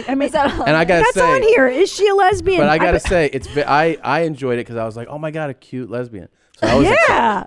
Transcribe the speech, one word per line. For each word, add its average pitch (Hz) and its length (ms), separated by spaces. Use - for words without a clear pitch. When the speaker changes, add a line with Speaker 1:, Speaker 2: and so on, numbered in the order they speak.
Speaker 1:
I 254 80
mean, 277 100
Speaker 2:
Is 285 60
that 285 200
on - 160
Speaker 3:
And 151 80
I 165 80
gotta 170 180
Speaker 1:
that's 480 120
Speaker 3:
say, 508 220
Speaker 1:
on 523 60
here. 427 260
Is 277 220
she 403 180
a 403 60
lesbian? 381 460
Speaker 3:
but 147 80
I 156 100
gotta - 100
Speaker 1:
I 175 60
be- - 40
Speaker 3:
say, 165 240
it's 131 140
ve-, 131 160
I, 151 400
I 139 200
enjoyed 131 360
it 117 60
'cause 117 120
I 113 80
was 110 120
like, 117 120
"Oh 147 100
my 156 120
God, 151 200
a 127 40
cute 127 340
lesbian." 113 400
So - 80
I - 80
was 277 100
Speaker 1:
Yeah, 453 80
Speaker 3:
excited, 240 540